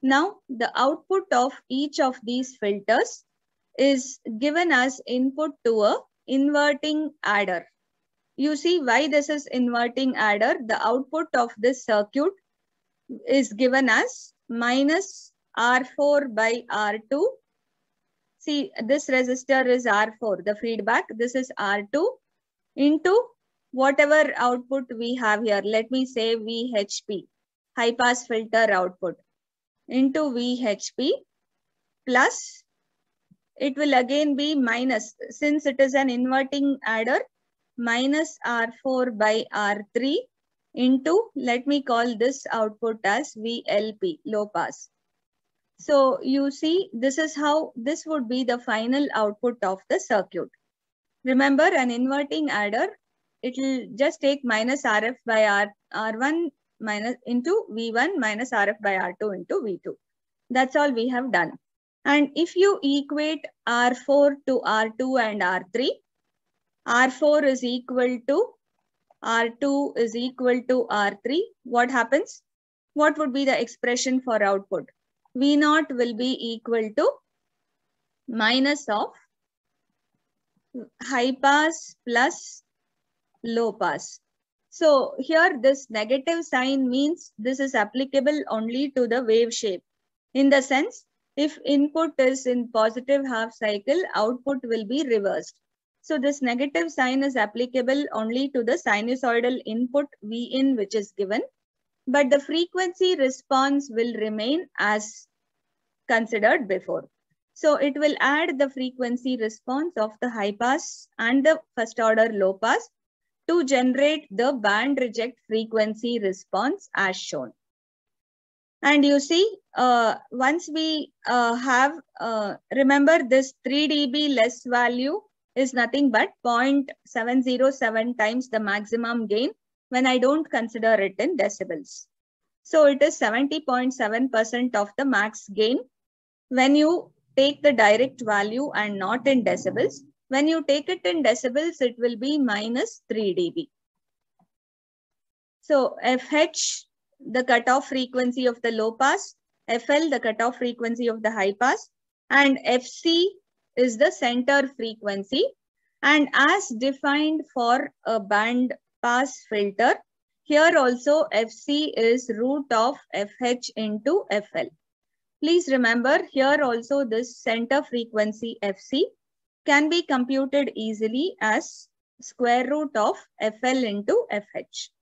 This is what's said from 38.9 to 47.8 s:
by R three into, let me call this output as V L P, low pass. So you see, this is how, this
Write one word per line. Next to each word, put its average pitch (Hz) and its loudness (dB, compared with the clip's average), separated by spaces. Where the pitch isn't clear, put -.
by 214 0
R 208 -2
three 285 -2
into, 269 2
let 247 -2
me 285 0
call 240 0
this 247 -2
output 220 -2
as 226 0
V 226 -8
L 214 0
P, 180 -4
low 214 -4
pass. - -8
So 269 4
you 277 0
see, 320 -2
this 262 -2
is 311 -2
how, 302 0
this 262 -6